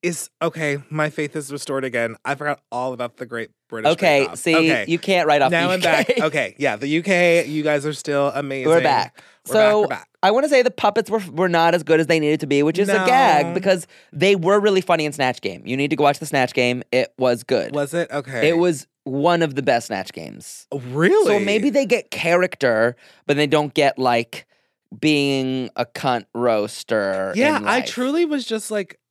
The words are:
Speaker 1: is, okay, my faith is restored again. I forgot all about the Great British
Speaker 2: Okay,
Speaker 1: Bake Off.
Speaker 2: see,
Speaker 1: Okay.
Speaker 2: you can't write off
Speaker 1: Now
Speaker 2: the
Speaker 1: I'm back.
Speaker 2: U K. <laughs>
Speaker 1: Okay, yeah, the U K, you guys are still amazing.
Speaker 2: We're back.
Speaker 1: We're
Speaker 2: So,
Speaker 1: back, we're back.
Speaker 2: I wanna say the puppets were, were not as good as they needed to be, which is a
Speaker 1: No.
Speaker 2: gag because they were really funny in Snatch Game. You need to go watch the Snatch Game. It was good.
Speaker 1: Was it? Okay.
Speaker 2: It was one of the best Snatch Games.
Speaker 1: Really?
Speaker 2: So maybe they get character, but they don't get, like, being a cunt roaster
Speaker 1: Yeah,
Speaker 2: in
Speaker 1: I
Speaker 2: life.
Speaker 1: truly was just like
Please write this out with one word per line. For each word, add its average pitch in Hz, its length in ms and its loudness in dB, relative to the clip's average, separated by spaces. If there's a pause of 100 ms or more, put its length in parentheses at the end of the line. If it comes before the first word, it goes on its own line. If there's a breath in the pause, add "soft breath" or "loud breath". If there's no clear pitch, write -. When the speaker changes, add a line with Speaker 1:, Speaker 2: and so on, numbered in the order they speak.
Speaker 1:
is, 175 280 -6 (100)
okay, 156 380 -4 (100)
my 151 220 -2
faith 147 240 -6
is 139 160 -10
restored 135 340 -6
again. 117 300 -2 (100)
I 135 120 -4
forgot 147 240 -6 (100)
all 123 220 -6
about 120 240 -8
the 127 100 -12
Great 113 240 -10 (180)
British 117 240 0
Speaker 2:
Okay, 160 280 4
Speaker 1:
Bake 135 100 0
Off. - 80 -14
Speaker 2:
see, 165 160 2
Speaker 1:
Okay. 156 320 2
Speaker 2:
you 165 140 0
can't 180 260 0
write 147 160 4
off 170 80 4
Speaker 1:
Now 170 160 0
Speaker 2:
the 185 80 0
Speaker 1:
I'm 185 60 -2
back. - 300 2
Speaker 2:
U - 40 2
K. 240 80 -2
<laughs> 160 40 0
Speaker 1:
Okay, 139 320 -4
yeah, 131 180 -2
the 120 100 -8
U 156 160 0
K, 175 440 2
you 151 180 -6
guys 147 200 0
are 151 80 -4
still 143 400 -2
amazing. 135 360 -4
Speaker 2:
We're 165 140 6
back. 135 380 0 (280 soft breath)
Speaker 1:
We're - 60 -8
Speaker 2:
So, 220 40 4
Speaker 1:
back, 214 220 6
we're 208 80 2
back. - 200 -8 (140)
Speaker 2:
I 190 80 4
wanna 262 180 2
say 269 140 4
the 240 80 2
puppets 214 400 0
were, 214 120 -2 (100)
were 180 160 0
not 170 260 4
as 170 80 0
good 160 160 2
as 160 80 2
they 160 140 2
needed 151 200 0
to 156 60 -6
be, 143 160 2
which 160 160 0
is 196 100 2
a 240 100 2
Speaker 1:
No. 185 80 0
Speaker 2:
gag 175 480 4
because 185 340 0 (240 soft breath)
they 190 240 4
were 190 240 2
really 202 200 2
funny 165 260 0
in 147 60 -4
Snatch 127 280 -2
Game. 92 260 -8
You 123 100 -4
need 139 140 -2
to 151 60 -2
go 147 80 0
watch 143 160 2
the 160 60 -10
Snatch 131 280 -2
Game. 123 380 0
It 127 260 0
was 123 240 0
good. 113 320 -2
Speaker 1:
Was 143 180 -4
it? 170 200 -4
Okay. 131 380 -2
Speaker 2:
It 170 80 2
was 170 280 0 (160)
one 156 400 0
of 143 140 -2
the 139 60 -4
best 120 260 0
Snatch 95 240 -8
Games. - 600 -16
Speaker 1:
Really? 151 540 2
Speaker 2:
So 208 140 2
maybe 202 300 0
they 269 160 2
get 208 260 -2
character, 131 840 0 (320 soft breath)
but 143 100 0
they 147 120 2
don't 151 260 0
get, 139 240 2
like, 120 480 -2 (540)
being 135 720 0
a 120 100 -4
cunt 120 480 -4
roaster 104 1040 -2
Speaker 1:
Yeah, 277 220 2
Speaker 2:
in 208 100 -4
Speaker 1:
I 214 120 0
Speaker 2:
life. - 80 -6
Speaker 1:
truly 285 380 -2
was 294 220 -6
just 220 240 -8
like 208 300 -8 (100)